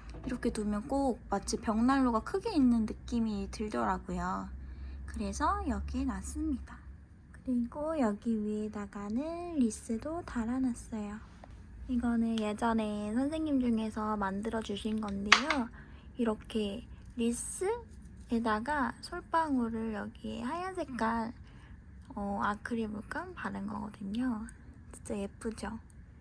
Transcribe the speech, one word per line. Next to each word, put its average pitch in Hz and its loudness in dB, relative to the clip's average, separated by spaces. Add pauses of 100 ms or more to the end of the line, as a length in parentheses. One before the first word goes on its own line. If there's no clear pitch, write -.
(260)
이렇게 247 0
두면 208 0
꼭 269 4 (100)
마치 202 2
벽난로가 240 6
크게 392 0
있는 240 8
느낌이 214 0
들더라고요. 190 0 (560)
그래서 294 0
여기에 247 0
놨습니다. 254 -2 (680)
그리고 294 2
여기 220 4
위에다가는 214 -2
리스도 254 0
달아놨어요. 233 -2 (560)
이거는 233 4
예전에 214 2
선생님 294 2
중에서 220 2
만들어주신 214 0
건데요. 214 4 (480)
이렇게 220 0 (300)
리스에다가 240 0
솔방울을 254 2
여기에 220 -4
하얀 349 -4
색깔, 233 0 (800)
어, 202 -2
아크릴 214 0
물감 277 -6
바른 196 -4
거거든요. 214 -2 (460)
진짜 - -6
예쁘죠? 220 -4 (420)